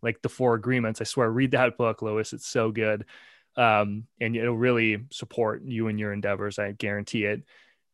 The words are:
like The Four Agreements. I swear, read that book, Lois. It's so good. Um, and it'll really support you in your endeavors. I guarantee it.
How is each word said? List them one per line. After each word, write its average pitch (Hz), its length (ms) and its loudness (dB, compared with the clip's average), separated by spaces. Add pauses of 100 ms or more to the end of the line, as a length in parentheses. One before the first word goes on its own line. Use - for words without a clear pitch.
like 113 200 -4
The 131 80 -2
Four 123 240 2
Agreements. 113 480 0
I - 20 -4
swear, 113 260 0
read 123 220 2
that 127 260 2
book, 113 240 0
Lois. 110 300 -2
It's - 160 -12
so 110 240 0
good. 107 320 0 (540)
Um, 107 500 2 (140)
and 113 140 0
it'll 117 220 0
really 113 540 2
support 117 540 -2
you 113 240 -2
in 107 80 -2
your 104 160 -2
endeavors. 101 440 -4
I 101 140 -2
guarantee 104 540 -2
it. 104 180 -2 (500)